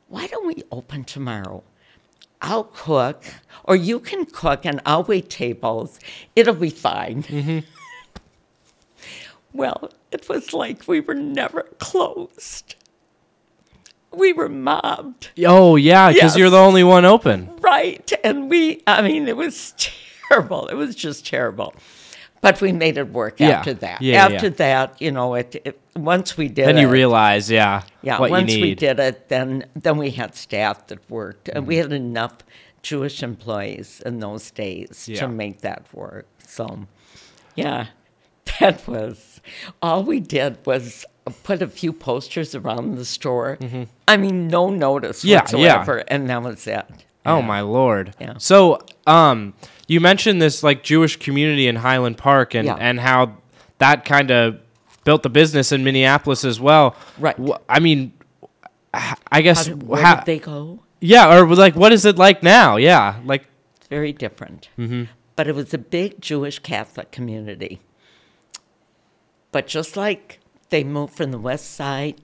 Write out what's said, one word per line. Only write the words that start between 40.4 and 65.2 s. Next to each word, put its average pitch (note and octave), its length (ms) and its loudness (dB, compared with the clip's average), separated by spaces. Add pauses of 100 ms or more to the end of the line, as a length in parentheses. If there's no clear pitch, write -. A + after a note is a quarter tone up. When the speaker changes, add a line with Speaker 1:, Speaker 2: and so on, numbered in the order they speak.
Speaker 1:
was B2+ 400 -8 (380)
put F#3 180 -6
a E3+ 60 -6
few - 240 -8
posters C#3+ 640 -10
around B2+ 420 -8
the B2+ 60 -12
store. B2 560 -8
Speaker 2:
Mm-hmm. B2+ 240 -12 (240)
Speaker 1:
I G#3 80 2
mean, F#3+ 320 -4
no F3 220 -2
notice C#3+ 560 -6
Speaker 2:
Yeah, G3 120 6
yeah. - 40 6
Speaker 1:
whatsoever, A#2+ 680 0
and C3+ 220 -4
that A#2+ 140 -6
was A#2 240 -14
it. G#2 180 -10 (400)
Speaker 2:
Oh, D#3 140 0
Speaker 1:
Yeah. B2 60 -4
Speaker 2:
my G#2 160 -4
Lord. G#2 600 -2
Speaker 1:
Yeah. A2 160 -16
Speaker 2:
So, F#3 420 4 (260)
um, C#3 480 4 (360)
you E3 100 2
mentioned F#3+ 420 2
this, D3+ 220 0
like, C#3+ 200 0
Jewish D#3 340 0
community C#3+ 500 -2
in A#2 100 0
Highland B2 400 0
Park C#3 380 2
and, D3 120 -2
Speaker 1:
Yeah. G#2+ 120 -4
Speaker 2:
and A#2+ 220 -2
how B2+ 320 2 (460)
that C#3+ 260 4
kinda B2+ 540 2 (440)
built D3+ 200 2
the C3+ 60 -2
business D3 440 2
in C3 100 0
Minneapolis C3+ 640 0
as A#2 160 -4
well. C#3+ 340 4 (220)
Speaker 1:
Right. C#3+ 200 -4
Speaker 2:
Wh-, B2+ 300 -6
I C#3 140 2
mean, C#3+ 320 0 (800)
h-, - 220 -10 (120)
I D#3 120 4
guess E3 260 4
Speaker 1:
How E3 60 -8
did, C#3+ 140 -14
where C#3+ 140 -2
Speaker 2:
how E3+ 140 8
Speaker 1:
did - 100 -6
they D#3+ 140 -4
go? D3+ 400 -14 (220)
Speaker 2:
Yeah, F3+ 360 8
or, F3+ 80 10 (100)
like, F#3 200 6
what G3+ 160 6
is G3+ 140 4
it G3+ 120 4
like F#3+ 240 6
now? E3+ 360 6
Yeah, A#2+ 380 4 (100)
like C#3 180 -4 (360)
Speaker 1:
It's - 80 -20
very D3 260 -6
different. - 560 -16 (100)
Speaker 2:
Mm-hmm. A#2+ 240 -8 (320)